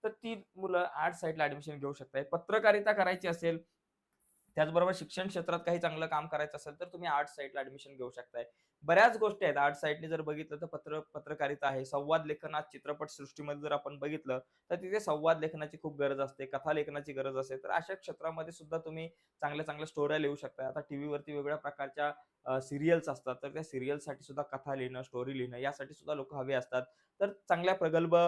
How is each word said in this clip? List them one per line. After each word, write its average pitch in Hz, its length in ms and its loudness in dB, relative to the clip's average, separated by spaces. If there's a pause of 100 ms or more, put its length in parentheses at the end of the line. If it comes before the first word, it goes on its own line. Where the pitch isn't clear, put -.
तर 214 60 0
ती 226 260 -6 (200)
मुलं 180 380 0
आर्ट्स 170 260 -2
साईडला 160 240 0
ॲडमिशन 143 360 -4
घेऊ 143 140 -4
शकताय. 135 300 -4
पत्रकारिता 202 680 4
करायची 185 360 2
असेल, 170 320 0 (960)
त्याचबरोबर 165 380 4
शिक्षण 185 320 -6
क्षेत्रात 170 380 -2
काही 170 140 2
चांगलं 160 260 -2
काम 160 220 -2
करायचं 151 280 -4
असेल, 151 240 -14
तर 175 60 -6
तुम्ही 175 240 -8
आर्ट्स 147 260 0
साईडला 139 240 -8
ॲडमिशन 135 360 -10
घेऊ 123 140 -8
शकताय. 120 360 -10 (380)
बऱ्याच 208 340 8
गोष्टी 202 280 0
आहेत. 147 120 4
आर्ट्स 143 240 2
साईडने 160 260 -2
जर 160 140 -2
बघितलं 151 360 -6
तर 160 80 -10
पत्र-, 156 340 -8 (140)
पत्रकारिता 147 540 -4
आहे, 135 180 -2
संवाद 147 400 0
लेखन, 151 300 -6
आज 151 80 -2
चित्रपट 147 460 -8
सृष्टीमध्ये 147 520 -10
जर 147 100 -2
आपण 147 280 -2
बघितलं 139 400 -2 (300)
तर 175 60 2
तिथे 185 240 0
संवाद 160 400 4
लेखनाची 156 420 -4
खूप 147 180 -6
गरज 139 200 2
असते, 135 260 -2
कथा 139 280 0
लेखनाची 147 400 -2
गरज 135 240 -2
असते. 135 200 -4
तर 131 120 -10
अशा 170 240 0
क्षेत्रामध्ये 165 580 -8
सुद्धा 160 260 -8
तुम्ही 160 320 -8 (320)
चांगल्या 147 240 -2
चांगल्या 151 220 -6
स्टोऱ्या 147 300 0
लिहू 147 180 2
शकता. 131 320 -8
आता - 120 -6
टीव्हीवरती 147 520 -6
वेगवेगळ्या 147 260 -2
प्रकारच्या, 147 540 -4 (340)
अ, 131 140 2
सिरियल्स 156 500 2
असतात, 131 340 -4
तर 139 60 -6
त्या 156 140 -8
सिरियलसाठी 143 600 -4
सुद्धा 143 200 -6
कथा 135 320 -6
लिहिणं, 127 260 -6
स्टोरी 131 360 -4
लिहिणं 123 200 -4
यासाठी 139 360 -4
सुद्धा 151 200 -6
लोक 139 200 -6
हवे 135 200 -2
असतात. 127 300 2 (360)
तर 202 120 2 (180)
चांगल्या 180 260 4
प्रगल्भ 165 400 4 (120)